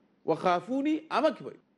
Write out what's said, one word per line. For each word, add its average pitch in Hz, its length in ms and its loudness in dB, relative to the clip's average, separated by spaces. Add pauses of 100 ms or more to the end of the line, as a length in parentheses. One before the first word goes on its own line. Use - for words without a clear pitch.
(260)
"ওয়া 156 100 2
খাফুনি", 247 720 0
আমাকে 233 360 0
ভয়, - 160 -14 (180)